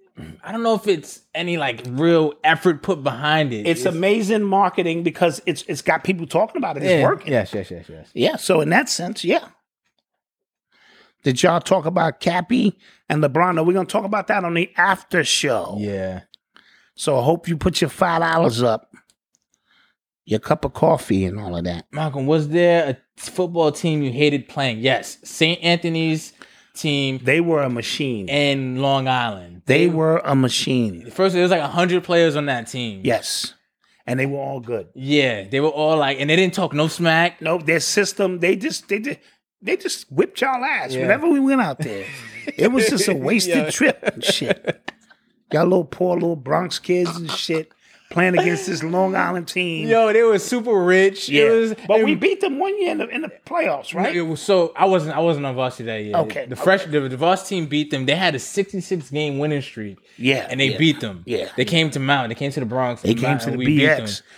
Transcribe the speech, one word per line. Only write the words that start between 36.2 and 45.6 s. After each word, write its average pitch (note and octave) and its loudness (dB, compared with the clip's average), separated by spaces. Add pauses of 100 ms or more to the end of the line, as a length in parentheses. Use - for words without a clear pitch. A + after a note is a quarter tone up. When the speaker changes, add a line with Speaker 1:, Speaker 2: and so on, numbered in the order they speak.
Speaker 1:
they D#3 4
didn't F3+ 4
talk F3 -2
no D3+ 2
smack. E3+ 0
Speaker 2:
No, E3 -2
their D#3+ 2
system, F#3+ 0
they F3 2
just, B3+ -8
they B3 -2
just, B3 -8 (420)
they C4+ -4
just - -10
whipped - -2
y'all C4 -2
ass F#3+ -4
Speaker 1:
Yeah. B2+ -2
Speaker 2:
whenever C#4+ 2
we C#4+ 4
went C4+ 2
out D3+ -2
there. G#2 -6
Speaker 1:
<laughs> C#3+ -14 (420)
Speaker 2:
It A3+ 4
was A3 2
just G#3 0
a G3 0
wasted F3+ 0
Speaker 1:
Yeah. D3+ 0
Speaker 2:
trip D4 0
and - -6
shit. - -4 (640)
Y'all D#3 4